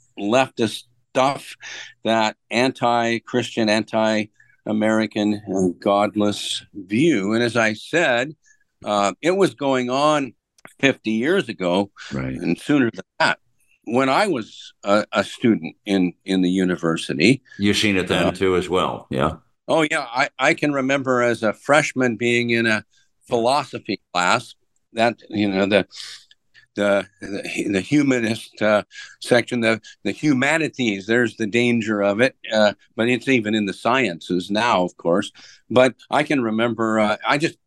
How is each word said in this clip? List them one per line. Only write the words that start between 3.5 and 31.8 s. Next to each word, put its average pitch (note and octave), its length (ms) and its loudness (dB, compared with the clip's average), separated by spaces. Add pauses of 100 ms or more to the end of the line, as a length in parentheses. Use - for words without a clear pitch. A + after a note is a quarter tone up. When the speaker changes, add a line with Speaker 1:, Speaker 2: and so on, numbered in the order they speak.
Speaker 1:
anti-American, G#2+ 1700 -2
uh, F#2+ 340 -2 (100)
godless G2+ 960 -2
view. G#2 580 0
And A2+ 100 0
as A#2+ 140 -2
I A2 180 2
said, D3 600 -2 (500)
uh, G2+ 280 0 (100)
it F3+ 200 0
was C#3+ 120 2
going C3 340 -2
on C#3 460 0 (460)
fifty B2 320 0
years C3+ 360 0
ago, F#2 420 -2 (220)
Speaker 2:
Right. C2 220 -6
Speaker 1:
and E2+ 240 -2
sooner C#3 320 2
than - 140 -12 (140)
that, A3+ 200 2 (460)
when C3 240 0
I F3+ 180 2
was B2+ 480 -8 (100)
a, G#2 280 2
a G#2 120 0
student F2+ 520 0 (100)
in, F#2+ 260 2 (120)
in F#2+ 180 0
the F2+ 80 2
university. F2 920 0 (160)
Speaker 2:
You've G2+ 260 2
seen G2+ 120 2
it F2+ 120 -2
then F#2 180 2
Speaker 1:
Uh, F2 60 0
Speaker 2:
too F#2 240 0
as E2 120 -2
well, D#2+ 420 -2
yeah? D2 260 -2 (320)
Speaker 1:
Oh, D#3 140 2
yeah. D3+ 240 -2 (160)
I, C#3+ 60 0 (100)
I D3 160 4
can D3+ 180 -2
remember C3 500 0
as A#2 200 0
a G#2+ 100 0
freshman B2+ 640 0
being A#2+ 340 0
in A#2 160 0
a G#2+ 180 -2 (440)
philosophy B2 720 -2 (120)
class F#2 420 0 (380)
that, A2+ 240 0 (120)
you G#2 200 -2
know, G2 180 0
the, G2 200 2 (880)
the, G2+ 320 0 (140)
the, G2 520 -8
the F#2+ 80 0
humanist, B2 800 -2
uh, G#2 220 2 (380)
section, A#2+ 400 2
the, A2 200 0 (240)
the G2+ 80 -2
humanities, C3+ 960 0
there's A#2 300 2
the A2+ 100 -4
danger A2+ 560 0